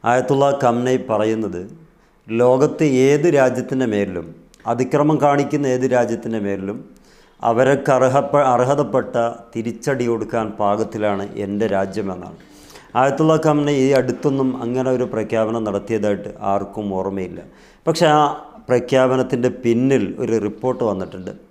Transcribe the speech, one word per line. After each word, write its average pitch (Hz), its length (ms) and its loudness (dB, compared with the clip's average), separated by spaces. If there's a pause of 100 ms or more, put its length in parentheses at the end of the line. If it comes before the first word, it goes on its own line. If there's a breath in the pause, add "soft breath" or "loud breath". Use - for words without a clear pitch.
ആയത്തുള്ള 135 420 2 (180)
ഖംനൈ 123 320 2 (140)
പറയുന്നത്, 107 500 -2 (680 soft breath)
"ലോകത്ത് 127 580 2 (220)
ഏത് 143 220 4 (100)
രാജ്യത്തിൻ്റെ 127 480 0
മേലിലും, 92 400 -2 (400)
അതിക്രമം 143 540 0
കാണിക്കുന്ന 143 460 0
ഏത് 127 200 0 (100)
രാജ്യത്തിൻ്റെ 113 500 -2
മേലിലും 98 320 -6 (640 soft breath)
അവർക്ക് 127 520 2
അർഹപ്പ-, 131 640 4
അർഹതപ്പെട്ട 127 600 0 (400)
തിരിച്ചടി 120 500 -4
കൊടുക്കാൻ 113 400 -2 (140)
പാകത്തിലാണ് 104 640 0 (120)
എൻ്റെ 104 300 -2
രാജ്യമെന്നാണ്." 95 720 -4 (580 loud breath)
ആയത്തുള്ള 151 380 4 (120)
ഖംനൈ 147 280 2
ഈ 135 180 2
അടുത്തൊന്നും 131 560 0 (140)
അങ്ങനെ 127 280 -2
ഒരു 127 220 0
പ്രഖ്യാപനം 110 520 -2
നടത്തിയതായിട്ട് 101 640 -2 (220)
ആർക്കും 101 420 -4
ഓർമ്മയില്ല. 92 460 -4 (460 loud breath)
പക്ഷേ 165 200 2
ആ 151 160 6 (460)
പ്രഖ്യാപനത്തിൻ്റെ 127 840 2 (140)
പിന്നിൽ 120 380 2 (160)
ഒരു 113 160 -2 (120)
റിപ്പോർട്ട് 127 380 -4
വന്നിട്ടുണ്ട്. 92 480 -4 (180)